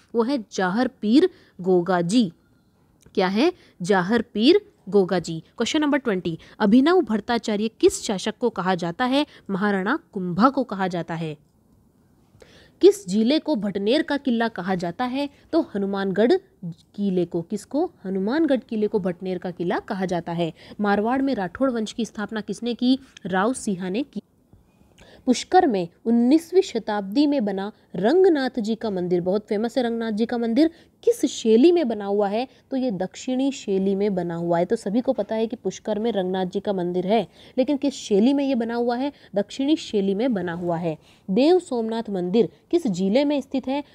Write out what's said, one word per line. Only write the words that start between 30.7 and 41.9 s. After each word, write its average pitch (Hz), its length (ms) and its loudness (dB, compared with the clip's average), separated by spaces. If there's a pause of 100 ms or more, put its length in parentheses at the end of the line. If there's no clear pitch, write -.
किस 453 240 2
शैली 240 460 6
में 330 160 2
बना 208 160 -6
हुआ 202 240 0
है? 226 200 -4 (220)
तो 269 60 -4
ये 254 140 -2
दक्षिणी 254 600 -4
शैली 190 420 -2
में 202 200 0
बना 170 200 -4
हुआ 170 240 0
है। 180 60 2
तो 226 120 0
सभी 214 240 -2
को 269 120 0
पता 220 220 -4
है 226 120 -2
कि 226 100 -8
पुष्कर 202 420 -6
में 226 140 -2
रंगनाथ 185 340 -2
जी 196 140 -6
का 208 120 -2
मंदिर 180 340 -2
है, 202 200 0 (320)
लेकिन 269 180 0
किस 277 180 -2
शैली 220 380 2
में 277 120 0
ये 269 100 0
बना 233 200 -4
हुआ 240 220 -2
है? 277 160 -4 (220)
दक्षिणी 269 420 -2
शैली 196 380 -2
में 233 200 0
बना 175 180 -4
हुआ 170 240 -4
है। 160 200 -4 (340)
देव 285 280 4
सोमनाथ 226 520 -6